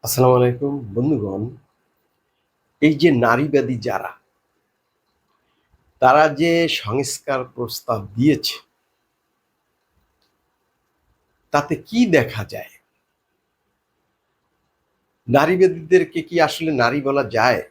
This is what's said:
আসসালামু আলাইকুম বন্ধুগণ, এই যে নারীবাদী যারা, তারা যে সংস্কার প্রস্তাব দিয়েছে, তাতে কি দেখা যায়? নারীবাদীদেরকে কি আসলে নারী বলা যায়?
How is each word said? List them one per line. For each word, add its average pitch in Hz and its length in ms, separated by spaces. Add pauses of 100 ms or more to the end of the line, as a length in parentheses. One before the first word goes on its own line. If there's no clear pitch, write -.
আসসালামু 127 320
আলাইকুম 123 580
বন্ধুগণ, 113 560 (1300)
এই 151 120
যে 156 180
নারীবাদী 127 640
যারা, 107 420 (1800)
তারা 143 280
যে 170 420
সংস্কার 131 760
প্রস্তাব 113 640
দিয়েছে, 139 480 (3000)
তাতে 147 240
কি 233 300
দেখা 123 400
যায়? - 280 (2500)
নারীবাদীদেরকে 165 920
কি 170 200
আসলে 160 300
নারী 127 300
বলা 139 220
যায়? 113 480